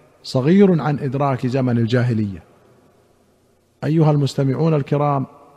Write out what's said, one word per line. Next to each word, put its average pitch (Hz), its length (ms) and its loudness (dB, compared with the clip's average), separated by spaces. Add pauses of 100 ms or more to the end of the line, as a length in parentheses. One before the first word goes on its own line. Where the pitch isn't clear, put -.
(220)
صغير 170 600 2
عن 143 160 -2
إدراك 135 480 -2
زمن 123 320 0
الجاهلية. 113 640 -2 (1400)
أيها 156 260 2
المستمعون 147 640 0
الكرام، 143 520 -2 (300)